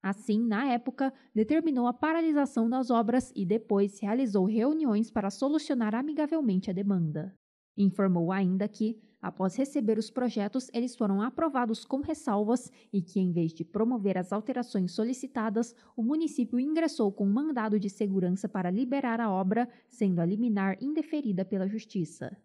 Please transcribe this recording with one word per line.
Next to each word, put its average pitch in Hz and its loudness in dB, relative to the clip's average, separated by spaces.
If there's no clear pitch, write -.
Assim, 208 0
na 226 2
época, 262 0
determinou 262 2
a 240 2
paralisação 294 0
das 254 0
obras 233 2
e 196 -2
depois 202 0
realizou 208 2
reuniões 226 2
para 196 -2
solucionar 269 0
amigavelmente 277 0
a - -2
demanda. 175 0
Informou 185 4
ainda 190 0
que, 214 -2
após 185 -2
receber 254 0
os 220 -4
projetos, 240 -4
eles 240 -4
foram 196 0
aprovados 247 -2
com 269 -4
ressalvas 247 -2
e 196 2
que, 180 -2
em 180 2
vez 165 0
de 165 -8
promover 208 0
as 180 -4
alterações 214 -2
solicitadas, 233 -2
o 240 -6
município 285 0
ingressou 294 0
com 202 -2
um 196 4
mandado 233 0
de 196 0
segurança 190 0
para 180 -2
liberar 247 -2
a 226 0
obra, 196 2
sendo 185 0
a 165 2
liminar 202 0
indeferida 294 -2
pela 190 -2
Justiça. 196 -6